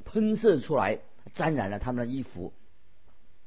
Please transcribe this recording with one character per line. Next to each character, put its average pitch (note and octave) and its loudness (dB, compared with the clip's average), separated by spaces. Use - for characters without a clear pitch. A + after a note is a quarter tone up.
喷 A3 2
射 G#3+ 6
出 C#3 0
来， G#2 4
沾 E3 2
染 G#2+ 0
了 G#2 -2
他 B2+ -2
们 A#2+ 0
的 A#2+ -4
衣 C3+ -2
服。 F2+ -8